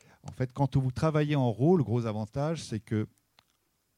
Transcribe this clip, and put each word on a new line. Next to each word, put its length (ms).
en 80
fait, 200
quand 260
vous 140
travaillez 440
en 160
raw, 260
le 60
gros 240
avantage, 560
c'est 160
que 260